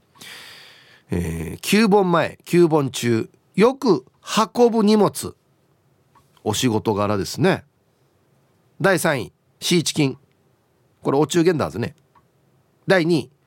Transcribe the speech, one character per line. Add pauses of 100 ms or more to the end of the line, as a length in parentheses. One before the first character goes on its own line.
(1120)
え
ー、
九
本
前、
九
本
中、 (260)
よ
く (500)
運
ぶ
荷
物。 (1080)
お
仕
事
柄
で
す
ね。 (1120)
第
三
位、 (260)
シ
ー
チ
キ
ン。 (800)
こ
れ
お
中
元
だ
は
ず
ね。 (920)
第
二
位、 (160)